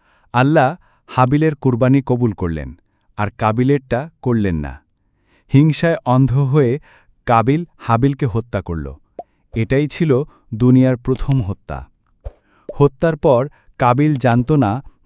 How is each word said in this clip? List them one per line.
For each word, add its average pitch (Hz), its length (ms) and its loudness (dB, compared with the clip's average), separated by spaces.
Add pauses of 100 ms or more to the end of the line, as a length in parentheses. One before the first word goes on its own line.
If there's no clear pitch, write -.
(340)
আল্লাহ 147 420 2 (320)
হাবিলের 147 480 0
কুরবানি 131 500 2
কবুল 120 260 0
করলেন, 80 480 -8 (380)
আর 104 100 -4 (100)
কাবিলেরটা 123 720 -2 (120)
করলেন 107 340 -2
না। 69 260 -10 (720)
হিংসায় 156 420 2 (100)
অন্ধ 127 280 2
হয়ে 139 460 0 (460)
কাবিল 127 400 0 (120)
হাবিলকে 135 480 0
হত্যা 107 360 -6
করল। 76 320 -10 (600)
এটাই 131 320 -2
ছিল 143 360 0 (300)
দুনিয়ার 127 440 4
প্রথম 131 440 -2
হত্যা। 76 460 -10 (880)
হত্যার 156 420 0
পর 139 320 2 (280)
কাবিল 139 380 2
জানত 120 360 0
না 127 320 0 (220)